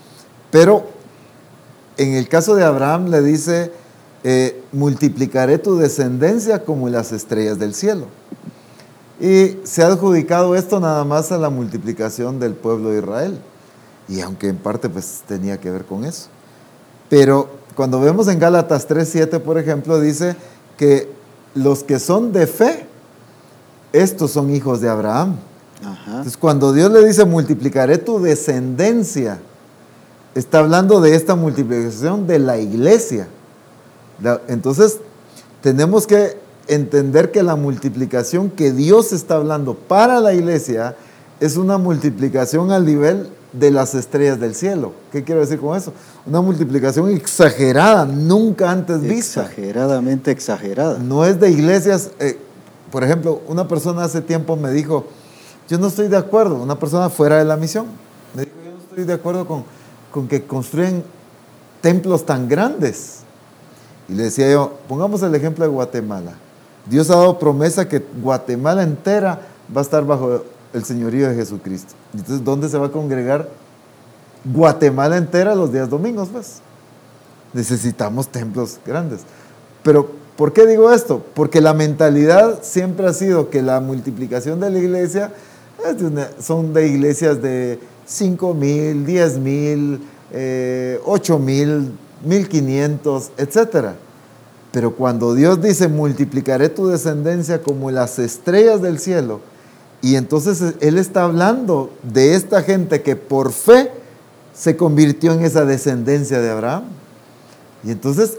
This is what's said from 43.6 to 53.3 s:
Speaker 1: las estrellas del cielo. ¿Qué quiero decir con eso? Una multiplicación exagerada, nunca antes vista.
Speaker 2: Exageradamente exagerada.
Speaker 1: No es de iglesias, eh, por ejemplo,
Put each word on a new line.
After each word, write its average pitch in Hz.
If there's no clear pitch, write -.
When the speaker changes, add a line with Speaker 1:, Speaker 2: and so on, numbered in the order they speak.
Speaker 1:
las 135
estrellas 135
del 113
cielo. 170
¿Qué 143
quiero 160
decir 143
con 151
eso? 185
Una 156
multiplicación 156
exagerada, 151
nunca 175
antes 175
vista. 214
Speaker 2:
Exageradamente 131
exagerada. 117
Speaker 1:
No 135
es 185
de 190
iglesias, 175
eh, 139
por 131
ejemplo, 160